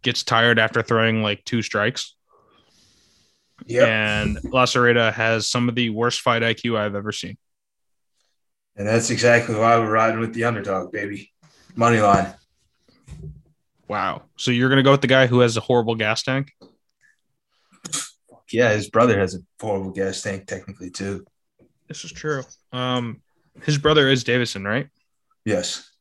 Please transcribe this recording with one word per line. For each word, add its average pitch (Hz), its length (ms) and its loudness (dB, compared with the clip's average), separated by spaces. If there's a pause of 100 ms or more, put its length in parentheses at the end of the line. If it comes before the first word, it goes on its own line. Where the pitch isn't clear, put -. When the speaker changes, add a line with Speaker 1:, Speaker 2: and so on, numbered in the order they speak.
Speaker 1:
gets 120 220 -2
tired 117 360 4
after 110 220 0
throwing, 113 420 0
like, 104 220 -4
two 117 160 -4
strikes. - 520 -4 (1500)
Speaker 2:
Yep. 117 220 2
Speaker 1:
And 107 500 0
Lacerda 120 760 2
has 113 360 -2
some 120 200 0
of 113 60 -6
the 120 140 0
worst 117 320 -2
fight 117 220 0
I 113 100 0
Q 117 240 -4
I've 104 180 -4
ever 104 160 -6
seen. - 260 -10 (1400)
Speaker 2:
And 101 120 -6
that's 113 220 0
exactly 117 460 2
why 113 240 4
we're 110 100 -2
riding 113 300 0
with 113 140 -6
the 117 100 -4
underdog, 98 480 -4
baby. 101 400 -10 (440)
Money 117 260 4
line. 98 320 4 (1500)
Speaker 1:
Wow. 98 360 -4 (140)
So - 140 -2
you're 123 180 2
gonna 135 140 6
go 135 80 8
with 135 100 6
the 120 60 -2
guy 131 200 6
who 123 120 4
has 117 180 4
a 107 40 -4
horrible 117 340 0
gas 110 280 -4
tank? 139 280 -4 (2000)
Speaker 2:
Yeah, 113 220 2
his 104 160 -4
brother 113 300 4
has 92 160 -2
a 90 40 -12 (200)
horrible 98 320 -6
gas 95 300 -6
tank, 98 240 -8
technically, 92 460 -14
too. 98 340 -10 (640)
Speaker 1:
This - 180 -16
is 160 60 -16
true. 147 320 -8 (280)
Um, 127 500 -6 (420)
his 147 140 0
brother 147 320 4
is 127 140 2
Davison, 120 420 -2
right? 123 220 -4 (580)
Speaker 2:
Yes. - 440 -6 (120)